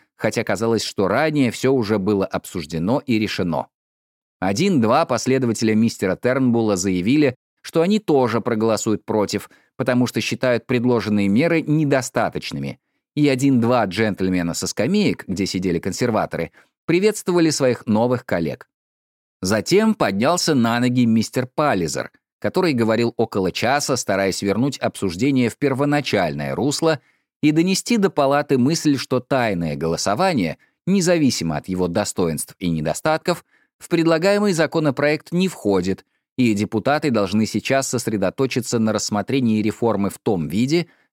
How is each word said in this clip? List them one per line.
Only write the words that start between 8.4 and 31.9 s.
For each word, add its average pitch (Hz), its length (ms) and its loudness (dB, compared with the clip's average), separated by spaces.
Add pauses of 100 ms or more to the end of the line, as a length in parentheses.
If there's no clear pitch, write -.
против, 104 460 -2 (260)
потому 123 320 0
что 117 140 -4
считают 120 440 -2
предложенные 110 640 0
меры 160 340 2
недостаточными. 131 1160 -2 (340)
И 147 140 2
один-два 127 580 4
джентльмена 92 680 0
со 92 120 -6
скамеек, 143 640 -2
где 95 180 -2
сидели 90 340 -2
консерваторы, 90 720 -4 (340)
приветствовали 175 640 2
своих 131 360 0
новых 120 400 0
коллег. 80 440 -4 (720)
Затем 160 520 2
поднялся 143 640 0
на 117 240 2
ноги 123 260 2
мистер 113 420 0
Паллизер, 90 640 -2 (300)
который 165 320 0
говорил 113 440 2
около 98 340 0
часа, 135 440 0
стараясь 98 460 -2
вернуть 107 380 -2
обсуждение 117 720 -2
в - 80 -8
первоначальное 113 1000 -2
русло 147 440 0 (420)
и 151 100 4
донести 180 460 0
до 196 120 2
палаты 143 480 2
мысль, 143 400 2
что 127 220 -2
тайное 101 560 -2
голосование, 92 840 -2 (300)
независимо 160 680 2
от - 100 -10
его 92 200 0
достоинств 85 680 -2